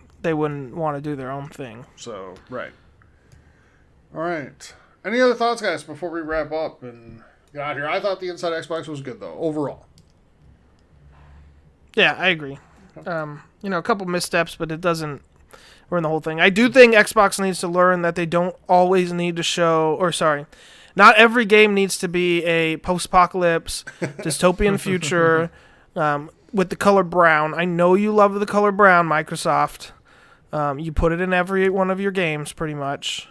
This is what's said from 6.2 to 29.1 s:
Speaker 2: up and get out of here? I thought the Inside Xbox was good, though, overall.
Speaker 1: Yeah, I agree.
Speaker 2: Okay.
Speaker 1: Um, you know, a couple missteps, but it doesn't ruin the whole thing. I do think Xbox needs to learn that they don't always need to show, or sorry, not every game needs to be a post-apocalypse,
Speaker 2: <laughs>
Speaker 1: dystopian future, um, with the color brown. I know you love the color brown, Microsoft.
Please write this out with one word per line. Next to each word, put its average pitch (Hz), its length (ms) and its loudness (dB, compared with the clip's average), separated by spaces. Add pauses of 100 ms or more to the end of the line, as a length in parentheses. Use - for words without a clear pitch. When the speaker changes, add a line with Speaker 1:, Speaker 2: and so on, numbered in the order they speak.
Speaker 2:
up 156 320 -8
and 117 400 -20 (300)
get 143 80 -12
out 147 100 -6
of 135 60 -6
here? 147 100 -6
I 175 140 -2
thought 285 180 -4
the 185 80 -10
Inside 175 240 -6
Xbox 160 360 -8
was 151 140 -10
good, 120 200 -14
though, 85 180 -14
overall. 151 460 -4 (2000)
Speaker 1:
Yeah, 165 220 4
I 175 120 0
agree. 147 300 -4 (380)
Speaker 2:
Okay. 160 120 -14
Speaker 1:
Um, 151 320 -8 (200)
you 202 80 -8
know, 185 80 -2
a 165 60 -6
couple 202 240 -2
missteps, 175 480 -2
but 160 160 -8
it 160 100 -8
doesn't 160 400 -2 (680)
ruin 175 140 -2
the 156 60 0
whole 156 100 -2
thing. 160 220 -6
I 190 80 8
do 220 200 4
think 240 240 8
Xbox 208 460 4
needs 190 220 -2
to 185 60 -4
learn 180 340 2
that 170 140 0
they 175 100 -2
don't 175 300 -2 (120)
always 180 460 4
need 175 240 -2
to 165 60 -4
show, 160 560 2
or 180 120 0
sorry, 147 340 -2 (500)
not 214 200 8
every 233 300 4
game 208 280 6
needs 196 260 0
to 190 100 -4
be 175 340 -2
a 165 340 0
post-apocalypse, 175 1120 0
Speaker 2:
<laughs> - 100 -14
Speaker 1:
dystopian 180 800 0
future, 165 680 0 (460)
um, 151 340 -2 (220)
with 185 180 -2
the - 60 -6
color 196 280 4
brown. 160 500 2
I 165 120 -2
know 175 300 2
you 208 160 2
love 202 280 4
the 208 60 -2
color 208 260 0
brown, 190 360 4
Microsoft. 156 840 -2 (600)